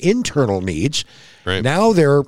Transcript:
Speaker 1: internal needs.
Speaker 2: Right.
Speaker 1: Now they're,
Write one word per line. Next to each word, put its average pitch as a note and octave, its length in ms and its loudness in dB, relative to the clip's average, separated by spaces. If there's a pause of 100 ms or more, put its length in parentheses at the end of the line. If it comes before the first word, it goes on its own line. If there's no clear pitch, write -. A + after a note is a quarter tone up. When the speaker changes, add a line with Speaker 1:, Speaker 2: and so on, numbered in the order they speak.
Speaker 1:
internal D3 600 0
needs. F#2+ 440 -4 (400)
Speaker 2:
Right. F#2+ 180 -2
Speaker 1:
Now F#3 320 2
they're, C#3+ 320 2